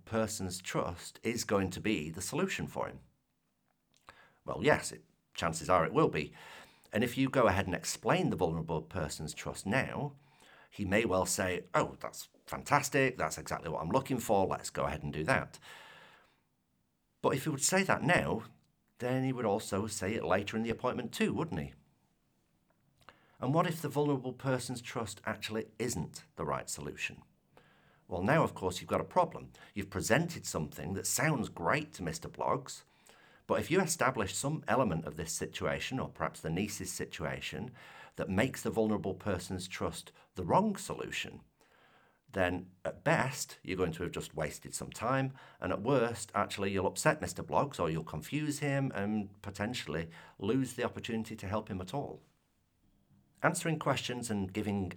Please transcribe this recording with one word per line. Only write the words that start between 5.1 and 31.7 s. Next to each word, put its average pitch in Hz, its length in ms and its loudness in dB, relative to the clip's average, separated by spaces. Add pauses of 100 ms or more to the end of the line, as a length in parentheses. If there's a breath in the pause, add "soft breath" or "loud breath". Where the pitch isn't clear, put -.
chances 82 360 0
are 87 160 8
it - 60 0
will 143 160 6
be. 78 260 -2 (600 loud breath)
And 107 100 4
if 123 140 0
you 135 120 4
go 131 180 6
ahead 95 180 4
and 90 100 0
explain 151 540 2
the 92 80 0
vulnerable 80 440 0
person's 78 520 -4
trust - 320 -8
now, 110 480 -2 (560 loud breath)
he 104 160 -6
may 101 180 4
well 92 220 4
say, 92 480 0
"Oh, 71 260 2
that's - 300 -10 (180)
fantastic, 135 680 2
that's 80 200 0
exactly 78 320 -6
what 76 120 -2
I'm 82 100 -2
looking 131 280 2
for, 98 280 4
let's 71 220 -4
go 69 160 0
ahead 73 180 -2
and 73 80 -4
do 76 140 -2
that." 82 340 0 (1600 loud breath)
But - 140 4
if 135 80 -2
he 160 60 -2
would 135 120 -2
say 190 220 4
that 110 200 2
now, 110 420 2 (540)
then 131 260 0
he 131 80 0
would 120 120 -2
also 104 420 0
say 107 280 -2
it - 80 -2
later 95 320 2
in 110 80 0
the 117 60 0
appointment 113 420 -2
too, 214 220 2
wouldn't 143 260 -2
he? 71 140 -6 (1700 loud breath)
And 131 160 2
what 175 100 6
if 165 160 -2
the 143 80 -2
vulnerable 135 440 2
person's 127 500 -2
trust - 420 -6
actually 107 400 -4 (140)
isn't 92 460 -4 (100)
the 82 100 -6
right 67 240 -2
solution? - 540 -6 (840 soft breath)
Well, 90 140 -4
now, 135 220 6
of 104 100 2
course, 92 260 -2
you've 82 80 -10
got 101 140 2
a - 20 -2
problem. - 480 0 (220 loud breath)
You've 95 160 -6
presented 147 560 0
something 78 480 -4
that - 140 -4
sounds 127 420 2
great 98 440 0